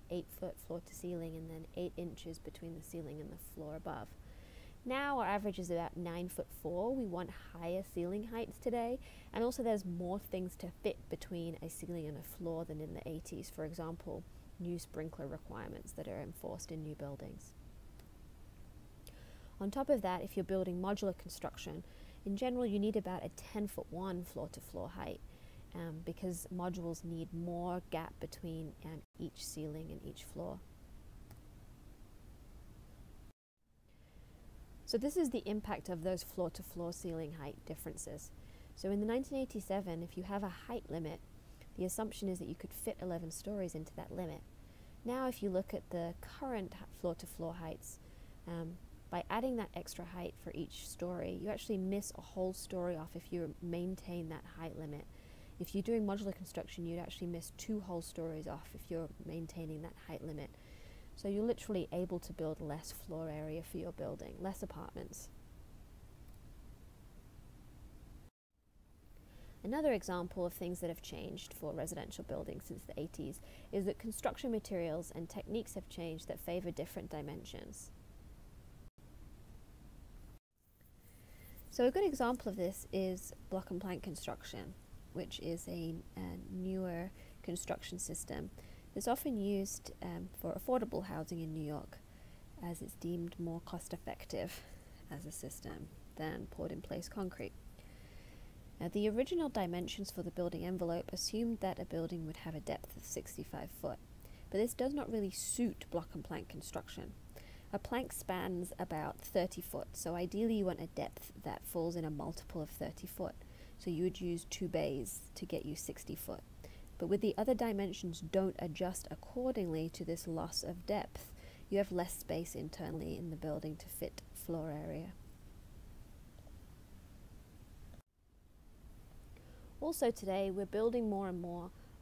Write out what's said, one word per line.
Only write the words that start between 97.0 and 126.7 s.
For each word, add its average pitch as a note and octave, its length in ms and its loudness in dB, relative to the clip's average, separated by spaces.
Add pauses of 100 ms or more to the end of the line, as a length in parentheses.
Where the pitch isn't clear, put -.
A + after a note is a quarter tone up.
concrete. - 440 -2 (1300)
Now, E3+ 100 2
the G#3 200 8
original C#4 400 6
dimensions F3+ 640 2
for F3+ 100 -2
the F3 80 0
building E3+ 340 2
envelope F3 480 2
assumed A3+ 500 4
that F#3+ 180 4
a - 60 0
building E3 420 2
would D#3 100 -4
have E3 160 -4
a D#3 60 -2
depth - 360 -2
of A3+ 80 -10
sixty-five - 680 -4 (120)
foot, - 160 0 (540)
but G3 80 6
this A#3 160 6
does C4+ 180 4
not C#4+ 180 2
really G3+ 200 4
suit - 580 4
block E3 240 2
and D#3 100 -2
plank - 260 -2
construction. - 640 -4 (580)
A G3+ 80 2
plank - 340 0
spans F3+ 640 2
about D#3 440 2
thirty F3+ 400 4
foot, - 320 -2
so - 200 0
ideally G3 400 6
you G#3 120 8
want F3+ 140 4
a E3 60 0
depth - 460 -2 (120)
that - 220 -2
falls E3+ 300 2
in D#3+ 100 2
a D#3 60 2
multiple D#3 500 -2
of D3+ 80 -2
thirty - 380 -4
foot. - 260 -2 (460)
So - 100 -2
you E3 140 6
would - 180 4
use E3+ 300 2
two - 160 2
bays C#3+ 540 4 (120)
to - 140 -4
get - 180 2
you D3+ 100 0
sixty - 400 -4
foot. - 260 -4 (580)
But E3 80 2
with G3 140 8
the G#3+ 140 8
other A3+ 200 8
dimensions G3 640 4
don't F#3+ 380 6
adjust F3+ 500 2
accordingly F3+ 800 2
to E3 160 -4
this E3 220 0
loss E3 360 2
of F3 220 -2
depth, - 460 0 (380)
you G3 100 8
have G3 120 6
less F3 240 4
space - 380 0
internally D#3+ 640 -2
in E3 140 -2
the D#3+ 40 -2
building D#3 420 0
to - 100 -10
fit - 340 -2 (240)
floor D#3+ 260 2
area. D#3+ 420 -2 (4000)